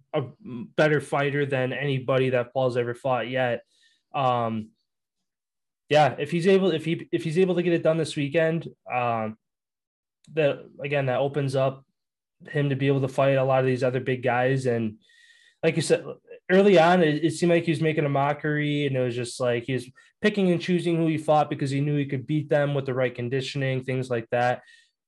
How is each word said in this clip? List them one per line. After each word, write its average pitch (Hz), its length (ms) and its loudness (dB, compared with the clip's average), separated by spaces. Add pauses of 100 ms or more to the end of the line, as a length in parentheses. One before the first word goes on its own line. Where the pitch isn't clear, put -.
(140)
a 147 100 -2 (180)
better 131 600 0
fighter 143 440 -2
than 127 280 -2
anybody 131 580 0
that 123 220 -2
Paul's 127 240 0
ever 120 160 -2
fought 120 360 -4
yet. 127 320 -2 (520)
Um, 117 560 -2 (1200)
yeah, 143 280 4
if 147 140 -6
he's 175 160 0
able, 190 240 4
if 156 140 -4
he, 160 260 -4
if 170 120 -2
he's 160 140 -4
able 185 180 4
to 180 80 0
get 175 100 0
it 165 100 0
done 160 140 2
this - 180 -4
weekend, 160 520 0 (240)
um, 117 460 -2 (960)
that, 147 320 0 (180)
again, 143 240 -2
that 123 120 0
opens 139 360 -2
up 135 300 0 (640)
him 143 220 -2
to 135 60 -2
be 135 120 0
able 135 140 2
to 131 60 0
fight 139 300 2
a 131 60 2
lot 131 160 2
of 131 60 2
these 127 180 0
other 127 160 0
big 123 240 -4
guys. 127 420 0
And 117 320 -2 (640)
like 160 140 0
you 160 60 0
said, - 220 0 (460)
early 190 300 6
on, 175 240 6
it, 151 220 2
it 147 80 2
seemed 175 180 2
like 170 140 2
he 170 60 2
was 151 100 -2
making 156 240 0
a 139 40 -2
mockery, 147 800 -2
and 135 80 -2
it 127 40 0
was 123 160 -2
just 120 240 -8
like 123 260 0
he 135 80 -2
was 123 160 -4 (320)
picking 202 300 2
and 170 100 0
choosing 170 340 0
who 165 120 2
he 156 100 0
fought 151 320 2
because 143 200 -4
he 139 120 -2
knew 147 160 0
he 143 80 0
could 135 200 -6
beat 151 240 -2
them 143 240 2
with 135 120 -2
the 131 80 -4
right 127 200 0
conditioning, 131 720 -4
things 131 260 -4
like 117 220 -4
that. 123 300 0 (460)